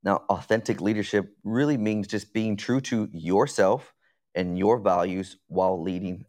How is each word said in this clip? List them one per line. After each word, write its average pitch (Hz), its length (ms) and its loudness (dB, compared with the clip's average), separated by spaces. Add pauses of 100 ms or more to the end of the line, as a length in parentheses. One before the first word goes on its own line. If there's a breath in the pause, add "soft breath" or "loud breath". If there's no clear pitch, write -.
Now, 98 240 2
authentic 98 520 0
leadership 101 600 0
really 135 340 0
means 107 300 -2
just - 260 -6
being 110 240 -2
true 123 260 -2
to 110 280 -2
yourself 95 800 2 (440)
and 90 200 -2
your 104 220 4
values 95 600 0 (100)
while 92 340 0
leading 92 460 -6